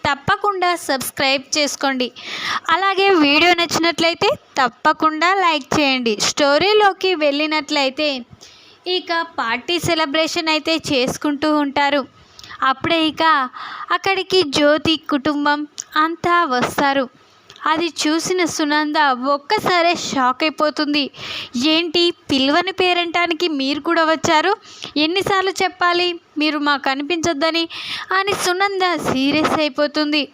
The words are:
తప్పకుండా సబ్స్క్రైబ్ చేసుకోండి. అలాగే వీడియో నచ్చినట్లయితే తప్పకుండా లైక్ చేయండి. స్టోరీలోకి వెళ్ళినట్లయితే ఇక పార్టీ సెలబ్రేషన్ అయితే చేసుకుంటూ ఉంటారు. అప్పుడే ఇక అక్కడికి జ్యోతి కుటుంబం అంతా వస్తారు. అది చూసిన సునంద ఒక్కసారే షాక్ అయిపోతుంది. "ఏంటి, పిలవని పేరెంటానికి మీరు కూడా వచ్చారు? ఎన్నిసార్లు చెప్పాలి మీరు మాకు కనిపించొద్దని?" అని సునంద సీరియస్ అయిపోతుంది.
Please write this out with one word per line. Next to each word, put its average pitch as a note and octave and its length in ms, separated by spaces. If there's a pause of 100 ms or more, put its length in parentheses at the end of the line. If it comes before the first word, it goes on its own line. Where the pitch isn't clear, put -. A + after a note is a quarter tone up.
తప్పకుండా F#4+ 680
సబ్స్క్రైబ్ C4+ 680 (120)
చేసుకోండి. C4+ 500 (600)
అలాగే F#4+ 380 (160)
వీడియో D#4 300
నచ్చినట్లయితే E4+ 760 (300)
తప్పకుండా D#4 720 (160)
లైక్ D4+ 220 (120)
చేయండి. B3+ 340 (160)
స్టోరీలోకి F#4 840 (100)
వెళ్ళినట్లయితే D4 840 (880)
ఇక E4+ 240 (180)
పార్టీ B3 400
సెలబ్రేషన్ D#4+ 760
అయితే D#4+ 200 (160)
చేసుకుంటూ C#4+ 600 (120)
ఉంటారు. C#4+ 400 (600)
అప్పుడే C4+ 440
ఇక D#4+ 160 (760)
అక్కడికి F#4+ 440 (160)
జ్యోతి D4+ 380 (180)
కుటుంబం D4 480 (340)
అంతా E4+ 420 (200)
వస్తారు. C#4 480 (640)
అది D#4+ 180 (140)
చూసిన E4 440
సునంద D4+ 540 (320)
ఒక్కసారే F#4 600 (180)
షాక్ B3+ 360
అయిపోతుంది. D4 560 (680)
"ఏంటి, E4+ 320 (260)
పిలవని D4+ 520
పేరెంటానికి F4 680 (100)
మీరు C#4 300
కూడా E4 240
వచ్చారు? D#4+ 400 (460)
ఎన్నిసార్లు F#4 560 (100)
చెప్పాలి F4+ 440 (300)
మీరు D4+ 300
మాకు C#4 220
కనిపించొద్దని?" D#4+ 760 (560)
అని G4 160 (100)
సునంద F#4 400 (240)
సీరియస్ C#4+ 540
అయిపోతుంది. D4 600 (100)